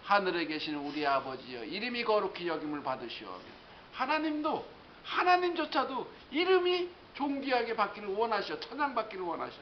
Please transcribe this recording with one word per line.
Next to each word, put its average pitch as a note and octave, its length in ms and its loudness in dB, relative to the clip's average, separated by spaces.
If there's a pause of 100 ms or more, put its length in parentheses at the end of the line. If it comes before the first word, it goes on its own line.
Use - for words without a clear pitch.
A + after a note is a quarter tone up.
"하늘에 F3+ 420 4
계신 D#3 300 -4
우리 D3 300 -2
아버지여, B2+ 600 -2
이름이 A#3 380 -4
거룩히 F#3+ 440 2
여김을 D3+ 360 -2
받으시오며." A2+ 560 -6 (540)
하나님도, D4+ 720 0 (380)
하나님조차도 E4 1040 2 (220)
이름이 F4+ 580 4 (260)
존귀하게 C4+ 600 0
받기를 G#3 340 -2
원하셔. G3 500 0
찬양받기를 A3+ 680 -4
원하셔. C3+ 360 -6